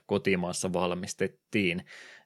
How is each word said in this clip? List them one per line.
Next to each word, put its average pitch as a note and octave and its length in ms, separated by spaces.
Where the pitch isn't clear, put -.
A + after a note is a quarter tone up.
kotimaassa F#2 680
valmistettiin. F2+ 1120